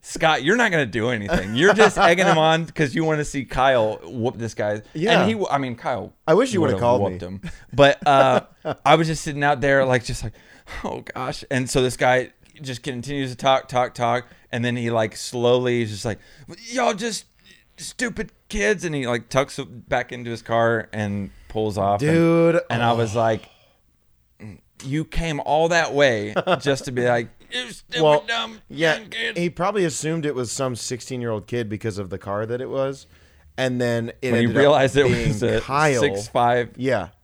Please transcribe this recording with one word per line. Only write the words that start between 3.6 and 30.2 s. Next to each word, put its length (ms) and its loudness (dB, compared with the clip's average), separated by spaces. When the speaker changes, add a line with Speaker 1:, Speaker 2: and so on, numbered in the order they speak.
Speaker 1:
whoop 340 -4
this 160 -8
guy." 280 -4
Speaker 2:
Yeah. 260 2
Speaker 1:
And 80 2
he, 60 0
w-, 160 -4
I 80 0
mean, 180 -4
Kyle 360 -6
Speaker 2:
I 80 6
wish 200 2
you 80 2
would've 140 2
Speaker 1:
would've 40 -4
Speaker 2:
called 220 2
Speaker 1:
whooped 200 -4
Speaker 2:
me. 60 -10
Speaker 1:
him. 120 -12
But, 340 6
uh, 360 6
Speaker 2:
<laughs> 200 -8
Speaker 1:
I 120 8
was 120 2
just 140 -4
sitting 220 -6
out 160 2
there, 240 4
like, 200 2
just 200 -8
like, 80 -8
"Oh, 180 -8
gosh." 360 -10
And 200 -2
so 120 2
this 140 0
guy 360 2
just 220 -10
continues 480 -6
to 60 -10
talk, 320 2
talk, 260 -2
talk. 320 -2
And 120 -2
then 120 0
he, 140 -2
like, 260 0
slowly 680 0
is 80 -4
just 140 -12
like, 140 -4
"Y'all 220 2
just 320 -8
stupid 560 -8
kids." 360 -2
And 100 -4
he, 120 -4
like, 220 -4
tucks 320 -2
it 280 -14
back 240 -4
into 180 -10
his 120 -8
car 500 2
and 380 -4
pulls 300 -2
off. 240 2
And 100 2
Speaker 2:
Dude. 480 4
Speaker 1:
and 120 -2
I 100 2
was 240 -2
Speaker 2:
Oh. 40 0
Speaker 1:
like, 280 0
"You 200 -2
came 360 -4
all 280 2
that 240 2
way 420 2
just 260 -2
to 60 -8
be 140 0
like, 220 0
Speaker 2:
<laughs> 100 -20
Speaker 1:
'You 200 -8
stupid, 320 -4
Speaker 2:
Well, 240 6
Speaker 1:
dumb 420 -6
Speaker 2:
yeah, 300 0
Speaker 1:
young 120 -16
kid.'" 260 -6
Speaker 2:
he 140 -2
probably 340 -2
assumed 400 -4